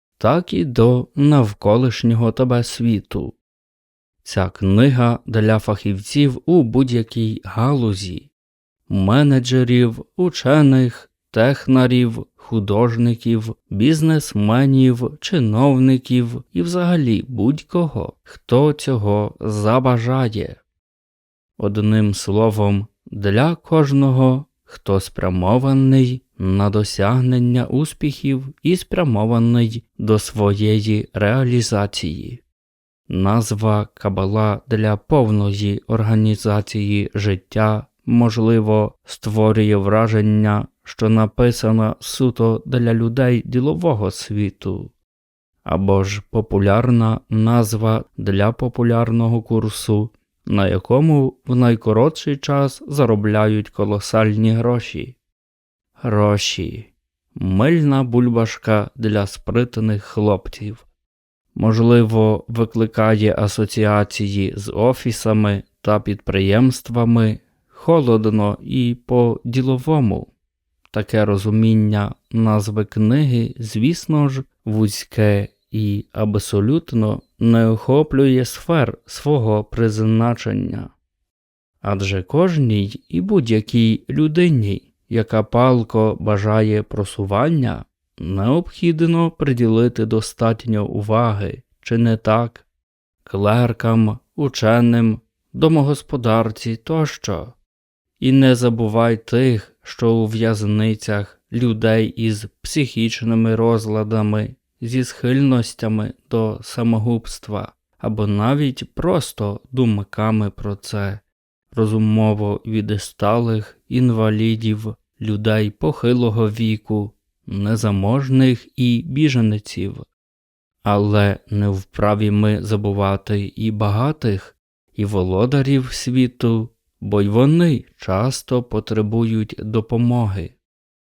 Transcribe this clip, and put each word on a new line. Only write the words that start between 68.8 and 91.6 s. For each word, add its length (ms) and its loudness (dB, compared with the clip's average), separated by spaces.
по-діловому. 1200 0
Таке 280 0
розуміння 920 2
назви 540 0
книги, 720 0
звісно 720 -2
ж, 140 -6
вузьке 800 0
і 400 -4
абсолютно 1080 -2
не 280 4
охоплює 800 2
сфер 600 -2
свого 580 -2
призначення. 1300 -2
Адже 420 -4
кожній 840 0
і 120 -2
будь-якій 880 0
людині, 840 0
яка 340 0
палко 760 2
бажає 640 0
просування, 1040 -2
необхідно 1120 0
приділити 760 0
достатньо 800 -2
уваги, 760 -2